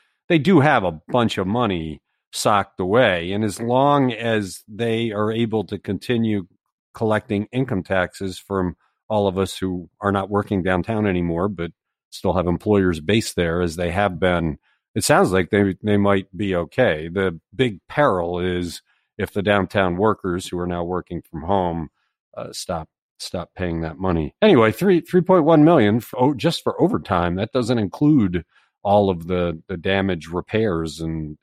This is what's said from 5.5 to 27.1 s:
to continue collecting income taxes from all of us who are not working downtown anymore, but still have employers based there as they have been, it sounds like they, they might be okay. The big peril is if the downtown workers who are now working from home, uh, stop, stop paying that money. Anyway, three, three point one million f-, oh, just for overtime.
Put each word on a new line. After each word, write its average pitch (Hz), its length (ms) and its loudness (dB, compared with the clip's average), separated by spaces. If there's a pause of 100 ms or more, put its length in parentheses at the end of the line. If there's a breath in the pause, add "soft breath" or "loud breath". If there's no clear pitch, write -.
to 92 140 -8
continue 107 680 -2 (480)
collecting 107 580 -2
income 123 300 -2
taxes 92 560 -4
from 92 380 -4 (320)
all 104 200 0
of 95 120 -2
us 95 180 -4
who 90 320 -6 (100)
are 101 120 0
not 98 180 -2
working 101 320 -2
downtown 92 460 -2
anymore, 87 420 -2
but 85 220 -8 (400)
still 92 220 -2
have 87 120 0
employers 90 540 2
based 101 360 -2
there 85 240 -2
as 85 160 -2
they 87 140 -4
have 92 300 -2
been, 85 400 0 (340)
it - 100 -4
sounds 156 280 4
like 92 180 0
they, 101 320 2
they 104 160 0
might 101 400 0
be 95 160 -2
okay. 85 540 0
The 87 320 -4 (160)
big 110 320 -2
peril 90 520 0
is 90 440 -4 (340)
if 98 160 -6
the 104 80 -4
downtown 95 560 0
workers 95 500 -2
who 90 120 -6
are 87 80 -4
now 87 160 -4
working 87 400 -8
from 85 180 -14
home, 85 480 -2 (480)
uh, - 160 -12
stop, 85 340 -8 (300)
stop - 380 -10
paying 82 260 -4
that 80 160 -6
money. 85 440 -2
Anyway, 123 300 6
three, 180 300 2
three 180 200 2
point 180 220 4
one 151 220 6
million 120 320 6
f-, - 200 -8
oh, 131 160 2
just 143 300 -2
for - 180 -2
overtime. 87 540 0